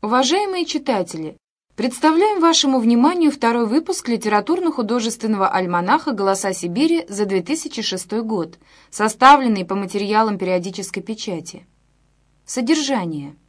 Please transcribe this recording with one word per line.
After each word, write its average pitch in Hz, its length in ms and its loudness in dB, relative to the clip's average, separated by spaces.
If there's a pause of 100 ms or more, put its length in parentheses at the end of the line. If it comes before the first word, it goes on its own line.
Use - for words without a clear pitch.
Уважаемые 320 640 0
читатели, 180 720 -4 (380)
представляем 320 640 2
вашему 311 380 2
вниманию 277 520 4
второй 233 340 0
выпуск 285 440 -2
литературно-художественного 226 1400 0
альманаха 185 640 0
«Голоса 196 420 0
Сибири» 277 540 0
за 202 180 -2
две 190 160 0
тысячи 269 400 -6
шестой 208 420 -6
год, 202 360 -4 (300)
составленный 220 760 4
по 190 100 -4
материалам 202 640 0
периодической 185 640 -4
печати. 180 640 -10 (800)
Содержание. 233 880 -2 (140)